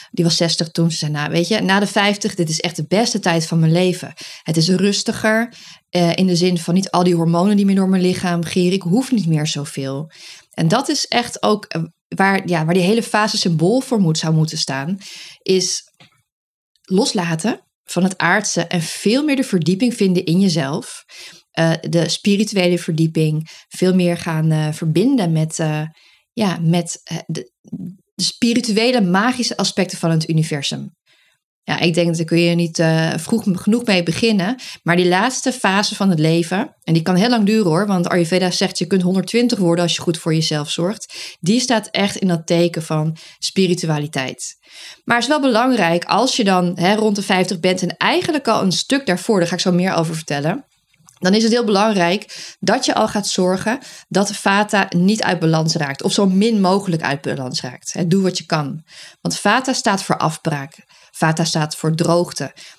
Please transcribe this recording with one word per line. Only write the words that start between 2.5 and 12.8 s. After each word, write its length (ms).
echt 160
de 120
beste 320
tijd 260
van 140
mijn 120
leven. 420
Het 140
is 120
rustiger, 840
eh, 260
in 120
de 80
zin 220
van 160
niet 180
al 120
die 120
hormonen 400
die 100
meer 100
door 140
mijn 120
lichaam 420
gieren. 300
Ik 80
hoef 300
niet 160
meer 200
zoveel." 640
En 180
dat 220
is 160
echt 380
ook, 220
eh, 160
waar, 400
ja, 180
waar 80
die 100